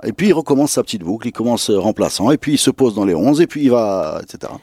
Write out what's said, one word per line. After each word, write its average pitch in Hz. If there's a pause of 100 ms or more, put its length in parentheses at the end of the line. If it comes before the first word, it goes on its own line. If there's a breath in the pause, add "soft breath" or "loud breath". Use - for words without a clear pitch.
Et 113
puis, 190
il 190
recommence 151
sa 120
petite 101
boucle, 107
il 113
commence, 117
euh, 101
remplaçant, 101
et 156
puis -
il 139
se -
pose 120
dans 104
les 92
onze, 139
et 170
puis 151
il 131
va, 95
et -
cetera. -